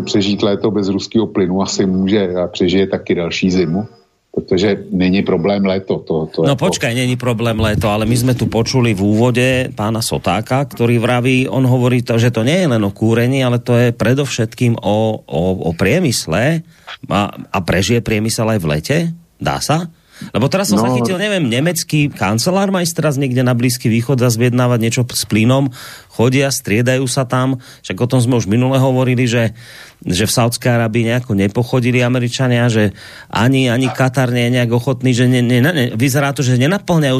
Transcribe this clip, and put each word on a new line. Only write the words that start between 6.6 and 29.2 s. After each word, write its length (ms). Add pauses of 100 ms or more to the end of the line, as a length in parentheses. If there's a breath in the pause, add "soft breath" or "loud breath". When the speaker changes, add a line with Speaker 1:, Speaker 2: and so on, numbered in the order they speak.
Speaker 2:
počkaj, 260
není 220
problém 440
léto, 280
ale 160
my 80
sme 240
tu 100
počuli 460
v 80
úvode 480 (240)
pána 320
Sotáka, 640
ktorý 320
vraví, 480
on 160
hovorí 400
to, 160
že 80
to 160
nie 160
je 160
len 80
o 80
kúrení, 480
ale 160
to 160
je 160
predovšetkým 880
o, 480
o, 180 (220)
o 80
priemysle 880 (480 loud breath)
a, 120 (320)
a 120
prežije 400
priemysel 480
aj 80
v 80
lete? 280 (440)
Dá 240
sa? 240 (480 loud breath)
Lebo 160
teraz 160
som 80
Speaker 1:
No. 80
Speaker 2:
zachytil, 320
neviem, 320
nemecký 640
kancelár 560
má 160
ísť 160
teraz 160
niekde 240
na 160
Blízky 320
východ 320
zase 160
vyjednávať 480
niečo 240
s 160
plynom, 480 (480 loud breath)
chodia, 320
striedajú 560
sa 160
tam. 320 (240 loud breath)
Však 160
o 80
tom 160
sme 160
už 80
minule 320
hovorili, 480